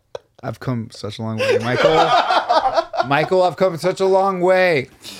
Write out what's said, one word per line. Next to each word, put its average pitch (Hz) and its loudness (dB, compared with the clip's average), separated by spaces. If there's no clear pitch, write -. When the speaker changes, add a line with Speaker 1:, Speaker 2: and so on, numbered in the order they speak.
Speaker 1:
I've 123 -10
come 117 -6
such - -12
a - -10
long 113 -6
way, 508 0
Michael. - 2
Speaker 2:
<laughs> - 0
Speaker 1:
Michael, 156 2
I've 175 0
come 185 0
such 185 -4
a 190 2
long 190 0
way. 180 2